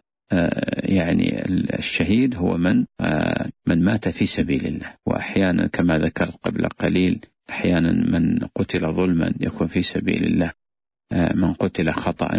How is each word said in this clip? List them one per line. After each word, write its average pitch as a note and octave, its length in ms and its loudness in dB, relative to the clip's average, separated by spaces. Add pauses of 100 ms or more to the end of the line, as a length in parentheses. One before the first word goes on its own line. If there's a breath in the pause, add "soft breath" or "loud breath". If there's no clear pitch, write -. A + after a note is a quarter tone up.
(320)
آه، - 500 0 (100)
يعني E2+ 540 0
ال-، - 300 0
الشهيد A#2+ 600 0
هو F2+ 220 0
من، F2 280 2 (160)
آه، - 480 0 (180)
من E2+ 160 2
مات G#2+ 260 2
في - 160 0
سبيل - 400 0
الله، - 280 -6 (120)
وأحيانا F2 600 0
كما E2 320 2
ذكرت E2+ 440 -2
قبل E2+ 240 -2
قليل - 580 0 (240)
أحيانا E2+ 420 0
من E2 480 2 (160)
قتل E2+ 380 -2
ظلما F2 460 2
يكون - 280 -2
في F2+ 140 -2
سبيل - 420 -2
الله، - 280 0 (600)
آه، E2+ 240 0
من F2+ 180 2
قتل F2 380 -2
خطأ - 480 -4